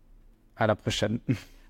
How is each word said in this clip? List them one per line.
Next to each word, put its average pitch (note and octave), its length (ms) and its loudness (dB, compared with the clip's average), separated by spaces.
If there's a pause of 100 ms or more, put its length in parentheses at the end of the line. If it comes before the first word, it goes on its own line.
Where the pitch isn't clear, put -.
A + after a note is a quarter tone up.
(560)
à A2+ 100 2
la G#2+ 80 4
prochaine. G#2+ 540 -2
<laughs> B2 60 0 (340)